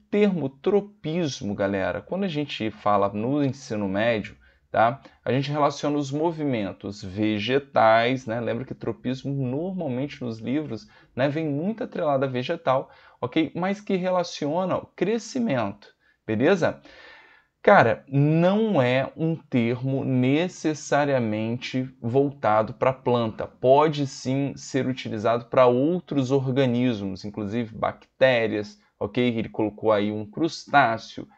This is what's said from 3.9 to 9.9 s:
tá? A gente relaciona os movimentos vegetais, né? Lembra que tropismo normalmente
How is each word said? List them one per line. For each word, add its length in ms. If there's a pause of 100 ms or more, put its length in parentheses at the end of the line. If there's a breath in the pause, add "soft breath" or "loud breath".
tá? 300 (220 loud breath)
A 80
gente 200
relaciona 460
os 120
movimentos 920
vegetais, 1200
né? 140
Lembra 240
que 100
tropismo 600
normalmente 880